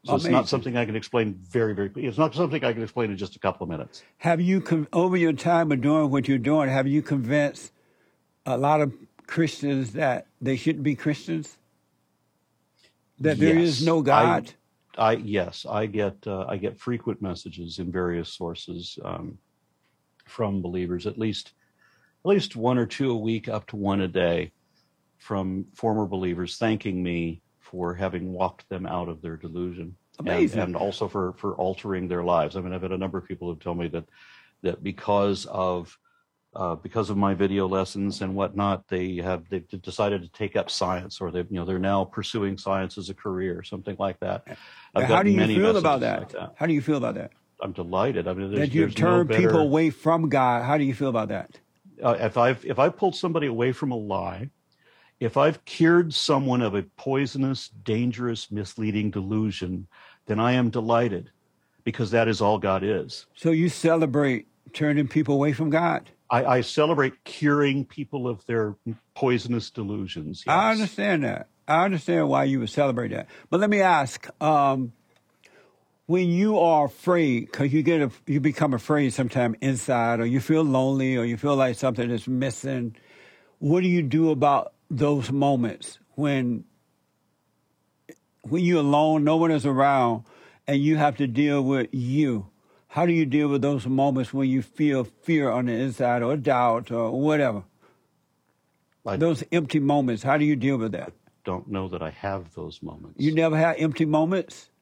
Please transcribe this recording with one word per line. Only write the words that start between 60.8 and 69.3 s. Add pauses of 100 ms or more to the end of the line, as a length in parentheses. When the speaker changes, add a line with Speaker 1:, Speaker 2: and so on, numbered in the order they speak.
Speaker 1:
because
that
is
all
God
is.
Speaker 2:
So
you
celebrate (260)
turning
people
away
from
God? (200)
Speaker 1:
I,
I
celebrate
curing
people
of
their (380)
poisonous